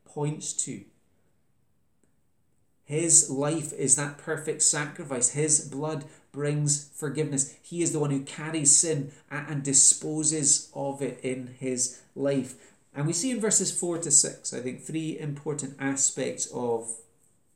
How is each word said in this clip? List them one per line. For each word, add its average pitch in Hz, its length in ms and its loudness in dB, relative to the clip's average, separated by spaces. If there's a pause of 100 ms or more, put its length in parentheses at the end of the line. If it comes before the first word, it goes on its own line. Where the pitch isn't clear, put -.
points 147 500 -4
to. 107 300 -6 (2000)
His 160 460 4
life 147 440 -2
is 139 220 2
that 147 220 -4
perfect 151 440 -4
sacrifice. 147 680 0
His 147 380 2
blood 147 380 -4 (260)
brings 147 640 0
forgiveness. 139 680 -2
He 170 200 -6
is 156 100 2
the 151 80 -2
one 143 120 2
who 139 100 0
carries 156 560 2
sin 156 340 2 (180)
a-, 143 60 -8
and 147 280 -4
disposes 151 1120 4
of 139 280 -4
it 127 200 -4
in 127 380 -6
his 127 400 -4 (160)
life. 135 400 0 (400)
And 143 100 -2
we 170 80 0
see 262 180 0
in 220 100 -2
verses 202 360 2
four 175 200 -2
to 165 120 -4
six, - 440 2
I 127 80 -6
think, 127 200 -8
three 160 380 -6
important 143 600 -6
aspects 135 760 -2
of, 120 480 -2 (540)